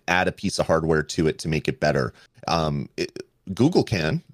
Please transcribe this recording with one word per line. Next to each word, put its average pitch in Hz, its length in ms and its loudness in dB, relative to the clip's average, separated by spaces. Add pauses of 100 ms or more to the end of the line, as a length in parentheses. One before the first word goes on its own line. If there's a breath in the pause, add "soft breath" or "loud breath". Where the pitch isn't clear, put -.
add 90 220 2
a 87 40 -2
piece - 280 -4
of 82 60 0
hardware 80 360 2
to - 240 -2
it 76 140 0
to - 80 -6
make 78 180 -2
it - 140 -2
better. 69 320 0 (340 soft breath)
Um, 78 500 -2
it, - 280 -8 (280)
Google 131 320 4
can, 87 380 0 (120)